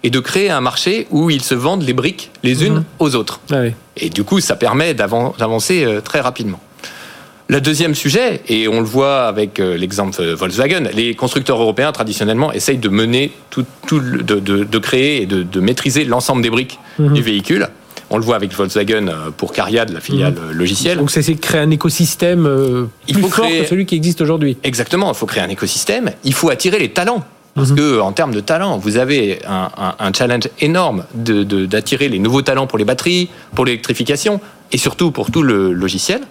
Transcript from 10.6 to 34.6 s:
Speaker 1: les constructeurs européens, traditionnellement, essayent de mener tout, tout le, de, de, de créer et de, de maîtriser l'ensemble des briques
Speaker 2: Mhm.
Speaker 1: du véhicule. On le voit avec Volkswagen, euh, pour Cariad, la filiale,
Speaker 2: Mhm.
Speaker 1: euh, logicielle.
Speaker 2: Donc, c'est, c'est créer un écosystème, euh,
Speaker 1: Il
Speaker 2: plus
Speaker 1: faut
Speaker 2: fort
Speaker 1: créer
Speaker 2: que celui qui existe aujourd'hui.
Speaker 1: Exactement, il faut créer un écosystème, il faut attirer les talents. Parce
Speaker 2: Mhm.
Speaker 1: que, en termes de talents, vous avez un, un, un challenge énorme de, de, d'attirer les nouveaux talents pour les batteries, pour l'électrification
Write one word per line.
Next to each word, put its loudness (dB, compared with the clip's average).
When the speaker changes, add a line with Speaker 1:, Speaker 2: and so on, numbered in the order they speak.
Speaker 1:
les -2
constructeurs 0
européens, 2
traditionnellement, 0
essayent 0
de 0
mener 2
tout, -4
tout 2
le, -2
de, 0
de, 0
de -2
créer 0
et -2
de, -2
de -4
maîtriser 0
l'ensemble 0
des 0
briques -2
Speaker 2:
Mhm. 4
Speaker 1:
du 2
véhicule. 0
On 0
le 0
voit 2
avec -4
Volkswagen, 0
euh, -6
pour -6
Cariad, 0
la -8
filiale, 0
Speaker 2:
Mhm. -6
Speaker 1:
euh, -6
logicielle. 0
Speaker 2:
Donc, 0
c'est, 0
c'est 2
créer -2
un 4
écosystème, 2
euh, 2
Speaker 1:
Il -2
Speaker 2:
plus 4
Speaker 1:
faut 2
Speaker 2:
fort 2
Speaker 1:
créer 2
Speaker 2:
que -2
celui 0
qui 0
existe 2
aujourd'hui. 2
Speaker 1:
Exactement, 0
il -2
faut -4
créer -2
un -4
écosystème, -2
il 0
faut 2
attirer 0
les 0
talents. 0
Parce 4
Speaker 2:
Mhm. 6
Speaker 1:
que, 4
en 0
termes 0
de 0
talents, 0
vous 0
avez 2
un, -4
un, -4
un -2
challenge 0
énorme 0
de, 2
de, 0
d'attirer 0
les 0
nouveaux 2
talents 0
pour -4
les 2
batteries, 0
pour 2
l'électrification -2